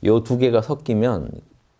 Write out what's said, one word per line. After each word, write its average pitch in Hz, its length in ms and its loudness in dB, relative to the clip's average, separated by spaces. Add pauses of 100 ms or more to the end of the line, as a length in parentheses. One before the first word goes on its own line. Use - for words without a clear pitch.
요 110 180 4
두 123 140 -2
개가 120 240 2
섞이면 117 720 -2 (480)